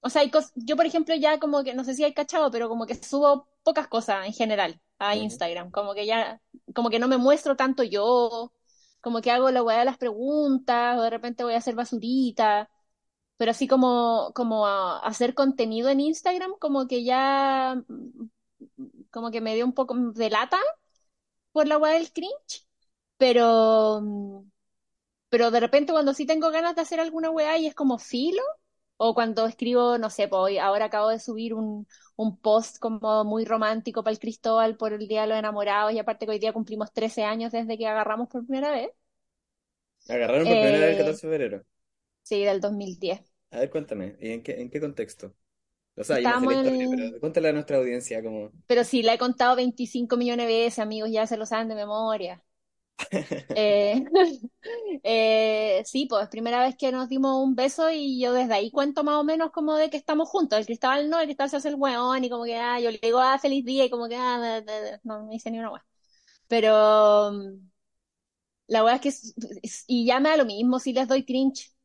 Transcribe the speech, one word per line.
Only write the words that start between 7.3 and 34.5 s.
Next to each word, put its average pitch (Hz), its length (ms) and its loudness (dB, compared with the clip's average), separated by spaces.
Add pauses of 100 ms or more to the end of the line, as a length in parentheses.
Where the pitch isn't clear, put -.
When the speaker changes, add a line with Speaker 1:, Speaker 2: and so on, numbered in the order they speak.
Speaker 1:
tanto 262 260 0
yo, 233 720 0 (480)
como 233 200 -4
que 240 120 0
hago 254 180 4
la 254 140 2
weá 233 160 2
de 247 40 4
las 254 140 0
preguntas, 247 1000 0
o 233 40 0
de 226 80 2
repente 233 340 -6
voy 233 100 -2
a 233 40 2
hacer 240 160 -4
basurita. 226 960 0 (680)
Pero 226 160 2
así 262 160 -2
como, 240 680 2
como 220 320 0
a, 190 340 0
hacer 240 340 -2
contenido 247 560 0
en 277 100 2
Instagram, 359 580 -2
como 277 300 -2
que 240 160 -2
ya, 269 720 2 (120)
mm, 233 400 -16 (840)
como 233 200 -8
que 226 100 -6
me 220 140 -4
dio 233 120 0
un 254 80 -2
poco 254 220 -2
de 226 340 -2
lata 233 280 0 (920)
por 302 160 4
la 302 100 2
weá 311 160 4
del 330 180 0
cringe. 381 540 -10 (520)
Pero, 220 840 6
mm, 202 480 -10 (800)
pero 233 220 2
de 240 80 4
repente 285 320 2
cuando 294 220 2
sí 285 120 -6
tengo 320 260 2
ganas 330 240 0
de 339 60 -2
hacer 330 180 -4
alguna 320 300 -4
weá 320 280 0
y 320 80 0
es 294 80 -4
como 262 240 0
filo, 339 440 -2 (560)
o 226 160 2
cuando 226 320 0
escribo, 240 520 0
no 220 120 -4
sé, 202 180 -2
po, 196 100 0
hoy, 190 200 0
ahora 196 280 0
acabo 214 240 0
de 226 100 -4
subir 226 340 -8
un, 214 320 -8 (300)
un 220 220 -4
post 220 420 2
como 214 440 0
muy 220 220 -2
romántico 220 580 -2
pa'l 220 160 -2
Cristóbal 226 580 0